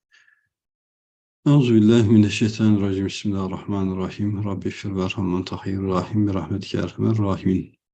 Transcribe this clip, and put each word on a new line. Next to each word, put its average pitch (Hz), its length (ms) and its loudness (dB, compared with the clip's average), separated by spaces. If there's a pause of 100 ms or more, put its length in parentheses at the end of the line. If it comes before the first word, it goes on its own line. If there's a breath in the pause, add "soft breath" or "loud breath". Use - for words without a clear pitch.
(1500 soft breath)
Euzubillahimineşşeytanirracim. 107 1600 4
Bismillahirrahmanirrahim. 95 1400 -4
Rabbi 98 260 -6
fir 101 260 -10
verham 92 360 -4
men 92 120 -2
tahayyur 95 440 -6
rahim. 101 400 -2
Bi 98 60 -4
rahmetike 95 440 -6
erhamer 107 400 -2
rahimin. 92 600 -2 (140)